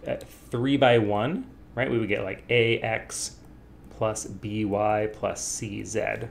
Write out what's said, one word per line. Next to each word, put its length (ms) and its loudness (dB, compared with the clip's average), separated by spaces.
a 180 -4
three 520 -2
by 220 8
one, 460 2
right? 160 0
We 80 2
would 100 0
get, 140 0
like, 260 -6
A 300 4
X 560 -6
plus 360 -2
B 380 -4
Y 480 0
plus 300 -4
C 400 -6
Z. 180 -4